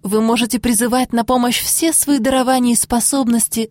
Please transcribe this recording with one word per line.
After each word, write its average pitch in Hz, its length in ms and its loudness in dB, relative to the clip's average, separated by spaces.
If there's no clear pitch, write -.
Вы 208 200 0
можете 233 360 0
призывать 247 540 0
на 233 120 0
помощь 247 380 0
все - 300 0
свои 285 260 0
дарования 254 540 2
и 226 40 2
способности, 233 960 0